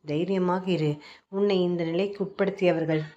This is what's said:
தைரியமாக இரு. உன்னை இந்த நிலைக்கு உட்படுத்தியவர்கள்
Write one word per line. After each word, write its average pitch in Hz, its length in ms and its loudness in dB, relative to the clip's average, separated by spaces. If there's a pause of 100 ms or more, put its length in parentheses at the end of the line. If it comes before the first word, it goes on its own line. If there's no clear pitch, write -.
தைரியமாக 180 640 0
இரு. 156 200 2 (380)
உன்னை 196 320 2
இந்த 175 220 0
நிலைக்கு 190 400 -2
உட்படுத்தியவர்கள் 170 800 0 (160)